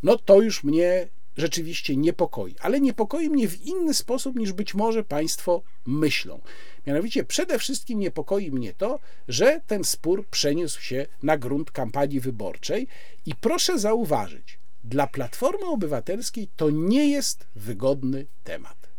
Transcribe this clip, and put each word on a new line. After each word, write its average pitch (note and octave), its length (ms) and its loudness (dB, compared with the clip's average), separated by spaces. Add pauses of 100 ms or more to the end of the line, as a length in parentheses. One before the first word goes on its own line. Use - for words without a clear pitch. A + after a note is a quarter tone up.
no A#3 160 4
to G3 220 8
już A3 240 0
mnie F3 440 2 (280)
rzeczywiście D#3+ 600 -2
niepokoi. C#3+ 640 0
Ale C4 200 2
niepokoi C#4 500 0
mnie C4 180 2
w F#3 180 -4
inny E4+ 280 0
sposób, C4 420 -2
niż G#3+ 160 0
być G3+ 220 -2
może A3 300 2
państwo E3 580 0 (240)
myślą. C3+ 540 0 (460)
Mianowicie E3+ 380 0
przede F4 340 0
wszystkim - 400 -2
niepokoi F#3+ 520 0
mnie B2 240 -2
to, B3 240 0 (300)
że A#3+ 380 4
ten G3+ 180 0
spór F#3+ 460 0
przeniósł D3 500 0
się C3 260 -2 (160)
na D#3 160 4
grunt C#3+ 320 -2
kampanii C#3 500 0
wyborczej. B2 640 -2 (400)
I D3+ 80 -4
proszę E4 440 2
zauważyć, D#3+ 800 0 (260)
dla C3+ 220 2
Platformy D4+ 600 -2
Obywatelskiej G3 920 -2
to D#3 140 2
nie G3 380 4
jest - 380 0 (100)
wygodny C3 680 0 (180)
temat. - 400 -6 (140)